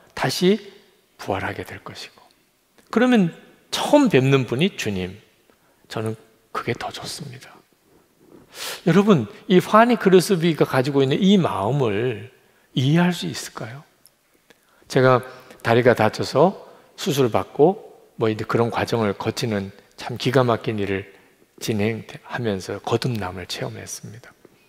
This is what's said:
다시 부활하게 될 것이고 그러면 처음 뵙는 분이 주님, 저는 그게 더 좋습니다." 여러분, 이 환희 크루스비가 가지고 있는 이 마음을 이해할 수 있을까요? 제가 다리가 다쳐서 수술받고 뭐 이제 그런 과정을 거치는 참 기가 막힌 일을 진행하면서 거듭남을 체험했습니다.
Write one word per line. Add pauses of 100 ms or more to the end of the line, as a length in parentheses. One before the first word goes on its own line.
(140)
다시 (460)
부활하게
될
것이고 (680)
그러면 (360)
처음
뵙는
분이
주님, (680)
저는 (360)
그게
더
좋습니다." (1300)
여러분, (200)
이
환희
크루스비가
가지고
있는
이
마음을 (420)
이해할
수
있을까요? (1040)
제가 (400)
다리가
다쳐서 (300)
수술받고
뭐
이제
그런
과정을
거치는 (260)
참
기가
막힌
일을 (480)
진행하면서
거듭남을
체험했습니다. (360)